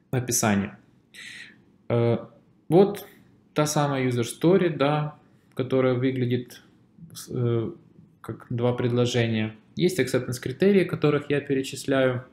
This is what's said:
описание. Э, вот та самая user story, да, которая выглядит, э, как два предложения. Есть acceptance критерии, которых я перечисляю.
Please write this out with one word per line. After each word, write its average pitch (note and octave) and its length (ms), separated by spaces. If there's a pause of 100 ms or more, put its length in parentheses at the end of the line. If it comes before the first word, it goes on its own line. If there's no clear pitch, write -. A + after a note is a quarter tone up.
(120)
описание. A2+ 680 (1120)
Э, A#2 280 (520)
вот F#3+ 380 (480)
та D3+ 100
самая C#3 420
user A#2+ 160
story, F3+ 460
да, D3 460 (400)
которая B2+ 400
выглядит, B2 680 (680)
э, A#2 420 (500)
как - 300
два A#2+ 220
предложения. A#2+ 840 (220)
Есть F3+ 220
acceptance B2+ 420
критерии, F#3+ 420
которых D3 460
я C#3+ 100
перечисляю. C3+ 920